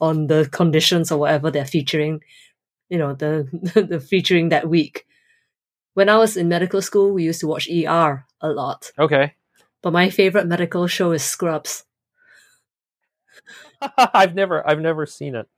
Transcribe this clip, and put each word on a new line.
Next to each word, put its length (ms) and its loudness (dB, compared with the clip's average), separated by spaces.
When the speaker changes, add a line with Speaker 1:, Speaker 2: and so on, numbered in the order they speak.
Speaker 1:
on 280 0
the 220 2
conditions 640 2
or 80 0
whatever 300 0
they're 160 -4
featuring, 560 -2
you 100 -4
know, 160 -2
the, 380 -4
<laughs> 380 0
the 100 -4
featuring 480 0
that 200 0
week. 360 -2
When 140 2
I 80 6
was 200 4
in 120 0
medical 320 0
school, 320 2
we 120 -2
used 160 -2
to 60 -6
watch 220 -4
E 160 0
R 420 0
a 80 -4
lot. 500 -6
Speaker 2:
Okay. 360 2
Speaker 1:
But 100 -4
my 180 4
favorite 360 2
medical 400 -2
show 260 -2
is 120 -2
Scrubs. 600 -6
Speaker 2:
<laughs> 180 -6
I've 360 4
never, 340 -2
I've 120 0
never 260 -4
seen 280 -12
it. 120 -8